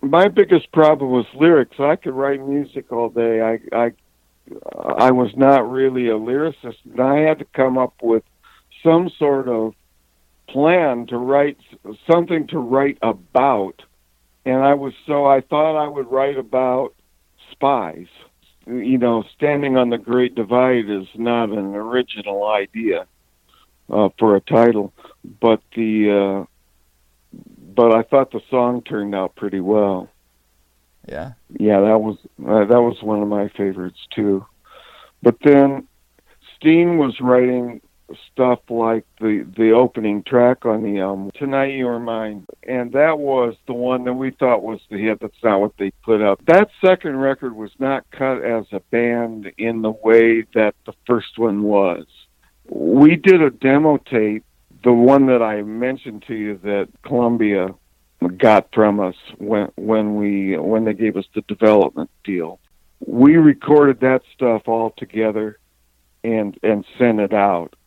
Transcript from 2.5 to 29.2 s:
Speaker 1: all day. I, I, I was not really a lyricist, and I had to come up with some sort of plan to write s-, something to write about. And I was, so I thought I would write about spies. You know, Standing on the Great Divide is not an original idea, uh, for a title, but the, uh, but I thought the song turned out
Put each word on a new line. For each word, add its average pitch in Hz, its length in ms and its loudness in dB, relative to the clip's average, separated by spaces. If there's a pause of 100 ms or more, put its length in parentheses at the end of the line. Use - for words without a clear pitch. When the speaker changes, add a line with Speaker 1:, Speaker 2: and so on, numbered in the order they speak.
Speaker 1:
all 117 180 -4
day. 113 320 -2
I, 113 180 -2 (160)
I, 117 160 0 (880)
I - 300 2
was 127 240 2
not 135 340 4
really 127 380 -2
a 113 60 0
lyricist, 123 720 -6
and - 140 -14
I 135 200 2
had 156 200 0
to - 60 -14
come 131 320 -2
up 127 240 -4
with 113 220 0 (600)
some 165 260 2 (100)
sort 139 280 -2
of 113 260 -4 (720)
plan 143 600 0
to 123 100 -8
write 139 400 -2 (280)
s-, 104 100 -16 (140)
something 170 380 0
to 160 120 -8
write 135 420 -2
about. 110 800 -2 (640)
And 131 180 -2
I 139 100 4
was, 139 200 -6 (120)
so 143 200 -2
I 139 160 4
thought 156 360 -2
I 151 100 -4
would 139 240 -8
write 135 260 -2
about 127 580 -4 (560)
spies. 101 560 -4 (580)
You 123 320 -2
know, 117 260 0 (120)
Standing 143 420 -2
on 123 120 0
the 117 80 -4
Great 123 380 -2
Divide 120 540 0
is 95 260 -6
not 117 340 -2
an 101 260 -6
original 107 720 -6
idea, 104 580 -4 (840)
uh, 101 280 0
for 107 180 2
a 98 60 0
title, 110 520 0 (460)
but 113 220 2 (140)
the, 107 360 0
uh, 98 340 -2 (1300)
but 117 180 6
I 113 100 2
thought 135 280 0
the 110 180 -10
song 123 320 -2
turned 104 340 -8
out 95 200 -6